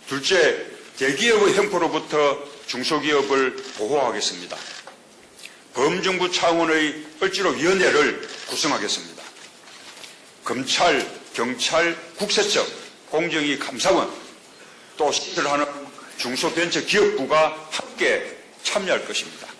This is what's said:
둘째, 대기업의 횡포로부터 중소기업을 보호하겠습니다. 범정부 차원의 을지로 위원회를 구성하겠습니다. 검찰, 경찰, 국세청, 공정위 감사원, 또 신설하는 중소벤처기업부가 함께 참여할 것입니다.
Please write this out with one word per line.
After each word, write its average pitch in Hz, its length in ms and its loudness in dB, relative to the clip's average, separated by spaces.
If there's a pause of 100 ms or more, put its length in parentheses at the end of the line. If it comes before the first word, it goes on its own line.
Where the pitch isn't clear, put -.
둘째, 143 580 2 (320)
대기업의 202 600 4
횡포로부터 156 840 2 (260)
중소기업을 139 880 2 (220)
보호하겠습니다. 101 800 -2 (1160)
범정부 175 580 0
차원의 160 720 2 (180)
을지로 185 300 0
위원회를 143 760 2 (200)
구성하겠습니다. 104 760 -4 (1200)
검찰, 131 600 2 (280)
경찰, 160 600 0 (220)
국세청, 196 480 0 (460)
공정위 151 480 0
감사원, 147 520 0 (840)
또 147 140 4
신설하는 143 540 0 (520)
중소벤처기업부가 156 1500 2
함께 - 680 -2 (260)
참여할 185 420 0
것입니다. - 420 -8 (120)